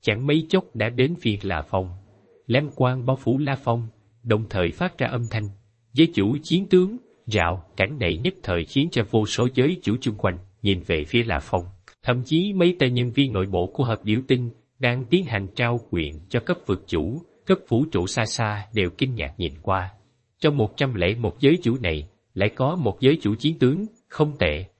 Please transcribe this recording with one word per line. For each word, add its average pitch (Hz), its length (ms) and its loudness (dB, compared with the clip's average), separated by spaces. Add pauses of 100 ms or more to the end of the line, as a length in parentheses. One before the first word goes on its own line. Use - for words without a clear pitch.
chẳng 117 260 -2
mấy 156 220 2
chốc - 260 0
đã 110 140 0
đến 123 260 2
phiên 104 280 -2
La 90 180 -2
Phong. 92 280 -2 (580)
Lam 135 280 0
quang 127 300 0
bao 131 100 0
phủ 131 220 0
La 139 180 -2
Phong, 117 320 -2 (360)
đồng 110 260 0
thời 90 220 0
phát - 260 -4
ra 123 100 0
âm 123 140 -4 (100)
thanh, 107 180 -4 (440)
"Giới 156 200 6
chủ 104 300 2
chiến 185 260 0
tướng, 190 280 4 (280)
rạo", 92 400 0 (120)
cảnh 120 220 0
này 85 180 0
nhất 151 160 -2 (100)
thời 87 220 -2
khiến 143 260 0
cho 117 200 0
vô 110 140 2
số 120 280 -2
giới 147 300 2
chủ 101 180 0
chung 110 160 -4
quanh 92 200 -2 (240)
nhìn 98 260 2
về 78 160 0
phía 117 200 0
La 98 160 -2
Phong. - 240 -4 (400)
Thậm 123 220 0
chí 180 280 0
mấy 180 260 4
tên 127 140 2
nhân 123 180 0
viên 131 220 2
nội 95 120 0
bộ 92 220 0
của - 160 -2
Hợp 113 220 -2
Điểu 107 220 2
Tinh 127 220 2 (300)
đang 123 260 -2
tiến 175 200 2
hành 104 300 -4
trao 120 240 0 (100)
quyền 78 300 -2 (100)
cho 120 100 0
cấp 175 260 -2
vực 95 220 -2
chủ, 92 340 -2 (240)
cấp 190 120 4 (100)
vũ 120 240 2
trụ 92 160 0
xa 110 180 -2
xa 107 480 -4
đều 95 160 2
kinh 131 260 -4
ngạc 76 220 -8
nhìn 82 240 -4
qua. 95 300 -2 (480)
Trong 147 180 2
một 107 200 0
trăm 135 160 -2
lẻ 95 220 2
một 117 240 -4
giới 156 240 6
chủ 117 180 0
này, 80 260 -4 (260)
lại 101 160 2
có 139 260 -2
một 123 240 -2
giới 139 220 4
chủ 104 140 0
chiến 160 240 -2
tướng, 165 260 4 (220)
không 151 320 -2
tệ. 80 260 0 (140)